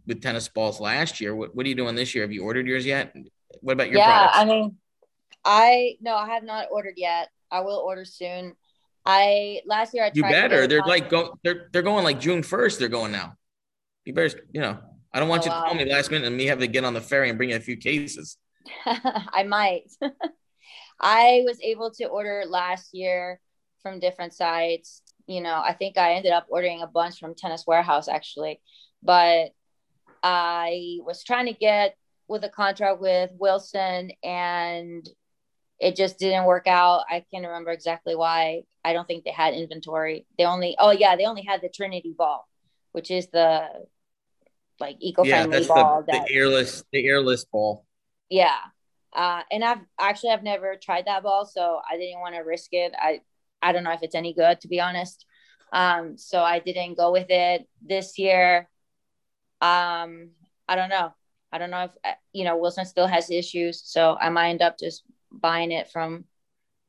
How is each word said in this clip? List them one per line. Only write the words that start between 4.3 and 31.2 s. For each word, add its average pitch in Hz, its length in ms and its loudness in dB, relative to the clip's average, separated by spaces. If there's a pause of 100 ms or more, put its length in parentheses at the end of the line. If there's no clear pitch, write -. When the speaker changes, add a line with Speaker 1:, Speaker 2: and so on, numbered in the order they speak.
Speaker 2:
I 214 60 6
mean, 214 320 0 (680)
I, 233 560 6
no, 226 140 -4
I 214 140 -2
have 226 160 -6
not 220 260 -8
ordered 196 260 -6
yet. 170 320 -4 (220)
I 180 100 -2
will 196 180 -4
order 185 260 -8
soon. 180 500 -12 (520)
I, 202 600 4
last 220 280 -2
year 233 100 0
I 208 100 0
Speaker 1:
You 151 80 2
Speaker 2:
tried 190 100 2
to 165 100 6
Speaker 1:
better. 175 200 4
Speaker 2:
get 127 80 4
Speaker 1:
They're 151 100 4
Speaker 2:
one. 160 80 0
Speaker 1:
like, 175 220 2
go, 165 320 0
they're, 175 300 -2
they're 180 100 2
going, 202 220 2
like, 139 160 0
June 165 220 0
first, 202 360 0
they're 123 100 -2
going 113 220 -4
now. 92 240 -8 (720)
You 131 80 -12
better, 160 260 0 (140)
you 156 80 -8
know, 110 180 -4 (340)
I 127 60 -2
don't 156 100 0
want 165 140 2
Speaker 2:
Oh, - 40 -2
Speaker 1:
you 165 40 -2
to 165 60 -2
Speaker 2:
wow. 165 80 -4
Speaker 1:
call 160 100 0
me 139 160 -2
last 143 220 2
minute 147 140 -2
and 120 100 -4
me 131 100 -2
have 139 140 0
to 123 80 0
get 127 160 -2
on 123 100 -2
the 117 60 -4
ferry 131 300 0
and 113 80 -6
bring 127 120 -2
you 117 60 -2
a 113 40 -4
few 117 180 -10
cases. 147 580 -6 (260)
Speaker 2:
<laughs> - 240 -14
I 214 580 -4
might. 202 460 -2 (100)
<laughs> - 1000 -14
I 240 460 6
was 240 160 -4
able 220 300 -6
to 233 120 -10
order 202 420 -6
last 180 460 -4
year 180 480 -6 (420)
from 190 160 -12
different 175 360 -4
sites. 165 680 -4 (240)
You 180 160 -8
know, 165 220 -2
I 175 100 0
think 196 240 -6
I 175 160 4
ended 185 180 0
up 170 160 2
ordering 170 340 -2
a 165 40 -8
bunch 170 340 -4
from 165 140 -14
Tennis 165 320 -10
Warehouse, 165 420 2
actually. 151 520 -8 (420)
But 170 480 6 (720)
I 175 800 -2
was 175 220 -12